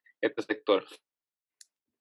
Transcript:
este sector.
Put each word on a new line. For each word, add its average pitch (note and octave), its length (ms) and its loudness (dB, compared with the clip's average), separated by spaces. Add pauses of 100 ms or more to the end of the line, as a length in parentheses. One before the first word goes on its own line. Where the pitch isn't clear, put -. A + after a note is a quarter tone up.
(220)
este A2 200 -2
sector. G#2 420 0 (1160)